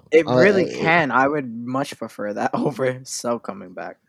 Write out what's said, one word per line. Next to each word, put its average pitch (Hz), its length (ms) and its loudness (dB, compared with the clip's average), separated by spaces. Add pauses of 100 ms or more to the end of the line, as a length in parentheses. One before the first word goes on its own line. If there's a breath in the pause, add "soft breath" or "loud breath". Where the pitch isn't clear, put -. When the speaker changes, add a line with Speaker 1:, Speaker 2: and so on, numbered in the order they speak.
(120)
Speaker 1:
It 156 160 6
Speaker 2:
Uh, 123 100 2
Speaker 1:
really 190 360 4
Speaker 2:
uh, - 80 -8
Speaker 1:
can. 160 300 2
I 131 160 4
would 143 260 -2
much 127 440 -6
prefer 104 360 -8
that 110 180 -2
<laughs> - 40 -4
over 127 480 -2
Cell 120 360 -6
coming 95 340 -12
back. 87 240 -12 (120)